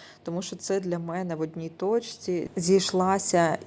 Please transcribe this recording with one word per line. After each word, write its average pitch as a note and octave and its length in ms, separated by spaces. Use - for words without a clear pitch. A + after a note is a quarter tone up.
тому E3+ 180
що - 140
це G3 240
для F3 200
мене E3+ 360
в D#3 60
одній D#3+ 280
точці F#3 880
зійшлася F#3 1120